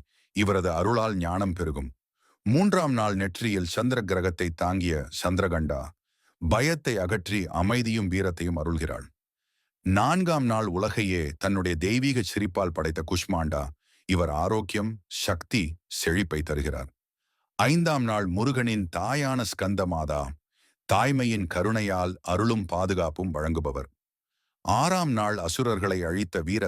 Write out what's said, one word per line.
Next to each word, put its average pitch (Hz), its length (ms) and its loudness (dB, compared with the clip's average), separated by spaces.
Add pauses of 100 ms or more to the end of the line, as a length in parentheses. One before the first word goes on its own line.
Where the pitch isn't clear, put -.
(360)
இவரது 95 360 2
அருளால் 107 440 0
ஞானம் 90 420 0
பெருகும். 71 340 -4 (540)
மூன்றாம் 165 500 4
நாள் 107 200 0
நெற்றியில் 98 560 -2
சந்திர 123 300 0
கிரகத்தை 90 440 0 (140)
தாங்கிய 87 340 0 (180)
சந்திரகண்டா 85 680 0 (640)
பயத்தை 123 560 2
அகற்றி 98 420 -2 (120)
அமைதியும் 110 580 0
வீரத்தையும் 87 500 0
அருள்கிறாள். 78 460 -4 (800)
நான்காம் 143 600 4
நாள் 110 300 2
உலகையே 98 460 0 (160)
தன்னுடைய 92 380 0
தெய்வீக 123 460 0
சிரிப்பால் 95 540 -2
படைத்த 80 240 -2 (100)
குஷ்மாண்டா. 80 520 -2 (460)
இவர் 85 240 2 (100)
ஆரோக்கியம், 104 500 -2 (240)
சக்தி, 98 460 -2 (300)
செழிப்பை 82 500 0
தருகிறார். 71 480 -4 (680)
ஐந்தாம் 147 520 4
நாள் 104 180 0
முருகனின் 113 600 0
தாயான 131 560 -2
ஸ்கந்தமாதா 90 800 -2 (680)
தாய்மையின் 117 580 2
கருணையால் 92 680 0 (120)
அருளும் 104 420 2
பாதுகாப்பும் 90 680 -2
வழங்குபவர். 76 540 -2 (760)
ஆறாம் 160 480 2
நாள் 107 260 0
அசுரர்களை 95 640 0
அழித்த 90 400 -2
வீர 98 260 0